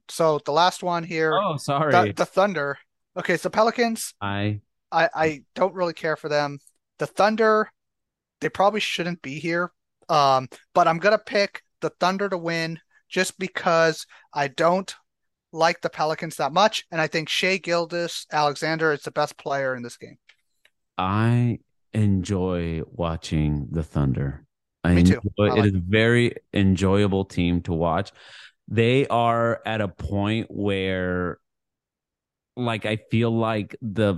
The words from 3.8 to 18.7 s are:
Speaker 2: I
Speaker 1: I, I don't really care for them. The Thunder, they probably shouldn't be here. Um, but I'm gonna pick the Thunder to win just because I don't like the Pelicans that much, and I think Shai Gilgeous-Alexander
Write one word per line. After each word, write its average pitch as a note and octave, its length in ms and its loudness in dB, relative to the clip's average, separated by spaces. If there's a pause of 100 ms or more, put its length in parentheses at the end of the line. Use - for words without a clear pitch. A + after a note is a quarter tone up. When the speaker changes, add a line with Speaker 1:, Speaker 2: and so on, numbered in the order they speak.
Speaker 2:
I G3+ 400 -2 (300)
Speaker 1:
I, E3 240 2
I D#3 280 -2 (120)
don't F#3 180 0
really F3 220 -2
care D#3 200 -4
for D3+ 140 -10
them. C#3+ 300 -2 (400)
The D3+ 80 -2
Thunder, G#3+ 640 2 (680)
they D#3 100 -4
probably G3+ 320 2
shouldn't F3 420 -6
be C3+ 160 -12
here. E3+ 320 -4 (380)
Um, C3+ 380 4 (280)
but F3 120 6
I'm E3 120 2
gonna G#3 180 4
pick - 460 -4 (180)
the D#3+ 80 -4
Thunder G3 400 -2
to F#3 80 -4
win E3 420 -6 (300)
just - 300 -2
because E3 640 0 (260)
I C#3+ 180 -2
don't F3 440 0 (580)
like E3 300 0
the E3 80 -4
Pelicans D#3+ 460 -4
that C#3+ 180 -4
much, G3+ 380 2
and E3 100 -4
I D#3+ 60 0
think D#3 220 -4
Shai F#3+ 280 0
Gilgeous-Alexander E3 1300 -2